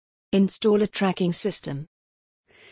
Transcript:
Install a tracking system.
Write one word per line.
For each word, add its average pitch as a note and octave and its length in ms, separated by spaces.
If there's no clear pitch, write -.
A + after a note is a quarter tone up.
Install G3+ 500
a G#3 40
tracking F#3 460
system. D3+ 540